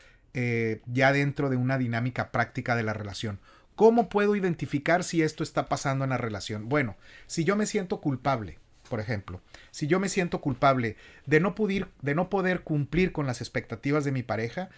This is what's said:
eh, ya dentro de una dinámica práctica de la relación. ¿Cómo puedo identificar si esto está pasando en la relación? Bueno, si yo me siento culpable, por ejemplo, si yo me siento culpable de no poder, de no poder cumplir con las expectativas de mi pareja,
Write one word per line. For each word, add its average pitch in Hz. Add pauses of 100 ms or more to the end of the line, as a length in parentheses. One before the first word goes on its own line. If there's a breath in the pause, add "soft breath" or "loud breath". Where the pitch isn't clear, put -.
(340 soft breath)
eh, 117
ya 131
dentro 143
de 131
una 127
dinámica 120
práctica 120
de 117
la 110
relación. 101 (360 soft breath)
¿Cómo 226
puedo 208
identificar 170
si 160
esto 156
está 170
pasando 135
en 135
la 127
relación? 107
Bueno, 131 (300 loud breath)
si 165
yo 202
me 214
siento 202
culpable, 127 (340)
por 110
ejemplo, 101 (300 loud breath)
si -
yo 175
me 190
siento 175
culpable 127 (280 loud breath)
de 156
no 190
poder, 196 (140)
de 143
no 180
poder 185
cumplir 156
con 143
las 123
expectativas 135
de 139
mi 127
pareja, 117